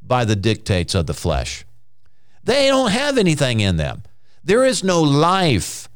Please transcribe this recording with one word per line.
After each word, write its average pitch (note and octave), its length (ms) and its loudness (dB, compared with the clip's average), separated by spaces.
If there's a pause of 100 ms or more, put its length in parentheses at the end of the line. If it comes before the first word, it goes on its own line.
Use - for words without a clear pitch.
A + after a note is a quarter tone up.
by B2 240 0
the A2 100 2
dictates G2+ 580 0
of E2+ 140 0
the - 60 -4
flesh." - 520 -4 (800)
They C4+ 240 2
don't C4 240 2
have C4+ 260 0
anything C#3 440 2
in F#2 160 2
them. C#2 260 -4 (400)
There A#3 220 4
is A#3+ 180 0
no F3 180 4
life. D3+ 920 2